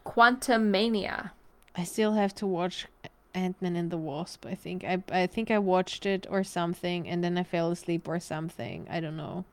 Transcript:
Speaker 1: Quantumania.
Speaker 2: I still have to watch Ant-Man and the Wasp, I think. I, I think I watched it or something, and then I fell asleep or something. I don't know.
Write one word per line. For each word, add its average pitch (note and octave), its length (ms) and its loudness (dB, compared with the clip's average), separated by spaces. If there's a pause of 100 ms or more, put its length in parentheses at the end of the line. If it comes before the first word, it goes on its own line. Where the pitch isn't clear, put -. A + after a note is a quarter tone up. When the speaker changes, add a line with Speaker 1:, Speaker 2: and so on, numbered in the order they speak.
Speaker 1:
Quantumania. A3+ 1300 4 (440)
Speaker 2:
I F3+ 80 -2
still G#3+ 300 2
have G3 220 4
to G3+ 120 -4
watch F3+ 400 -2 (460)
Ant-Man F#3 420 -2
and E3+ 160 -2
the E3+ 60 -2
Wasp, D#3 480 -6
I F#3 100 -6
think. F3 300 -8
I, F#3 260 -2
I F#3 160 2
think A3+ 240 -2
I G#3+ 80 4
watched F#3 460 2
it G3 240 0
or F#3+ 160 2
something, F3 640 -2
and F3 120 -2
then F3 160 2
I F3+ 60 2
fell E3+ 280 0
asleep E3+ 360 -2
or E3 140 -2
something. - 680 -8
I E3 120 -4
don't D#3 160 -6
know. D#3+ 360 -6